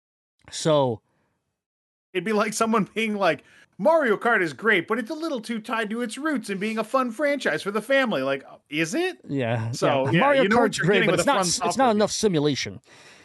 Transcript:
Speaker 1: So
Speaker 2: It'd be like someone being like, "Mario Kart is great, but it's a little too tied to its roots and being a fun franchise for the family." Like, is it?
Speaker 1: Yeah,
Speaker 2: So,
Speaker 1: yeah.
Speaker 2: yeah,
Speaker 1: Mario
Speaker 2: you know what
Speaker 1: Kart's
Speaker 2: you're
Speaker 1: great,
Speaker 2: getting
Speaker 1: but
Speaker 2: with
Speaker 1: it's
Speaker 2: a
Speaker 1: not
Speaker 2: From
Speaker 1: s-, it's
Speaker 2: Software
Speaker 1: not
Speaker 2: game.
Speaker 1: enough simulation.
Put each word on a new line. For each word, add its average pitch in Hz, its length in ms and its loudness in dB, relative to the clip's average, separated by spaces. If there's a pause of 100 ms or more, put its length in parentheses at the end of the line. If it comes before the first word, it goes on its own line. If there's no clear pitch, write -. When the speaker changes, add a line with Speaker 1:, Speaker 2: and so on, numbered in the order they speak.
(500)
Speaker 1:
So 139 500 0 (1120)
Speaker 2:
It'd 180 120 -4
be 220 80 -2
like 214 200 0
someone 220 420 0
being 214 200 -2
like, 175 300 0 (340)
"Mario 269 380 4
Kart 220 260 2
is 156 100 -2
great, 185 360 0
but 220 100 -2
it's 240 120 -6
a 320 40 -6
little 311 260 -6
too 233 200 -8
tied 220 300 -6
to 226 120 -6
its 233 160 -8
roots 277 320 -4
and 196 80 -4
being 220 200 -4
a 214 60 -2
fun 254 280 -2
franchise 220 500 -2
for 190 80 -6
the 214 120 -2
family." 240 400 0
Like, 135 200 -2 (260)
is 160 260 -2
it? 359 240 -2 (100)
Speaker 1:
Yeah, 117 420 -2
Speaker 2:
So, 139 360 0
Speaker 1:
yeah. - 60 0
Speaker 2:
yeah, 165 80 4
Speaker 1:
Mario 269 220 4
Speaker 2:
you 202 60 2
know 226 80 4
what 240 40 4
Speaker 1:
Kart's 214 180 0
Speaker 2:
you're 160 80 -2
Speaker 1:
great, 202 100 4
Speaker 2:
getting 226 100 2
Speaker 1:
but 170 60 2
Speaker 2:
with 175 80 2
Speaker 1:
it's 170 60 0
Speaker 2:
a 277 40 2
Speaker 1:
not 262 60 4
Speaker 2:
From 196 40 2
Speaker 1:
s-, 180 80 0
it's 160 80 -2
Speaker 2:
Software 180 300 0
Speaker 1:
not 233 60 4
Speaker 2:
game. 208 60 2
Speaker 1:
enough 208 120 2
simulation. 147 680 -2 (440)